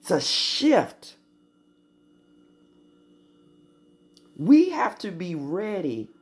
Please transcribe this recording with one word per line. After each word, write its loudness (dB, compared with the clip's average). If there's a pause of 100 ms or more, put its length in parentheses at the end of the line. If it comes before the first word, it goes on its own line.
It's -6
a 0
shift. -2 (3250)
We 6
have -2
to -8
be -8
ready -6 (120)